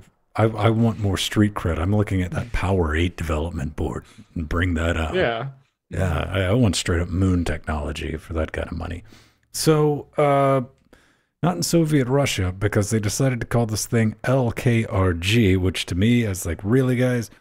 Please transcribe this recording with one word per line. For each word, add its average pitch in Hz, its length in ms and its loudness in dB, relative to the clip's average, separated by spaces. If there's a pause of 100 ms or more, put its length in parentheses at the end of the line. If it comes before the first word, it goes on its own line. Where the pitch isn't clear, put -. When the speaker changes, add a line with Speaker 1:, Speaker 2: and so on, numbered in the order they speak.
(360)
Speaker 1:
I, 107 80 2
I 113 280 2
want 113 280 2
more 98 180 0
street 104 360 2
cred. 82 260 -2
I'm 98 160 0
looking 98 260 0
at 87 100 -4
that - 200 -6
Power 90 460 0
eight 85 180 0
development 78 600 -6
board 71 260 -4 (320)
and 78 140 -6
bring 87 240 0
that 82 240 0
out. 80 180 -2
Speaker 2:
Yeah. 131 340 -2 (420)
Speaker 1:
Yeah, 85 400 -2
I, 95 100 0
I 92 120 0
want 117 220 4
straight 87 260 -2
up 87 80 -4
moon 90 340 2
technology 78 760 -6
for - 160 -12
that 78 180 -4
kind 80 160 -6
of 82 100 -8
money. 82 260 -10 (480)
So, 151 540 2 (120)
uh, 139 440 4 (800)
not 175 160 0
in 170 60 -4
Soviet 151 440 2
Russia, 123 440 0
because 98 400 0
they 113 80 2
decided 123 420 0
to 113 60 -8
call 120 180 2
this 107 220 -4
thing 110 360 0
L 127 280 0
K 113 340 0
R 95 280 0
G, 95 440 4
which 90 300 -2
to 90 80 -4
me 117 300 4
is 95 200 -4
like, 82 180 -4
"Really, 127 320 2
guys? 123 460 0